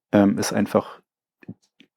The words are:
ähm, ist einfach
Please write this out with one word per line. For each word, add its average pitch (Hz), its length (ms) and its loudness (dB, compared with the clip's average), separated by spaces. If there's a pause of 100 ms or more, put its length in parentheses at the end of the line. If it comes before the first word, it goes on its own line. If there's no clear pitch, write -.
(120)
ähm, 101 260 4
ist 107 140 -4
einfach - 480 -2 (960)